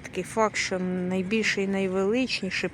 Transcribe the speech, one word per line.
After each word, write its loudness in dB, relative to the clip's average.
такий -6
факт, 2
що -2
найбільший 0
і 0
найвеличніший 0